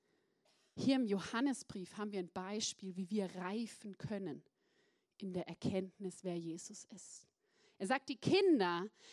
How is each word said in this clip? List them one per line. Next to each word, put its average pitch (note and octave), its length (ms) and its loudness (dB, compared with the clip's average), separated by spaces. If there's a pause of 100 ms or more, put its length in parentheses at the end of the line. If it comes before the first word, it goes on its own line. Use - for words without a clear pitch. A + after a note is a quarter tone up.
(760)
Hier C4+ 200 4
im B3+ 100 4
Johannesbrief G#3 880 -2
haben G#3 140 -4
wir G3+ 80 -4
ein F3 140 -4
Beispiel, F#3+ 640 -4
wie F#3 120 -4
wir G3 280 0
reifen G3+ 600 -6
können G3 460 -4 (760)
in F#3+ 140 -4
der F3+ 140 -2
Erkenntnis, F#3+ 800 -4
wer F3 120 -2
Jesus E3+ 500 -8
ist. - 420 -18 (500)
Er G3 80 -2
sagt, C4 220 0
die C4 80 -4
Kinder G#3+ 720 6 (240)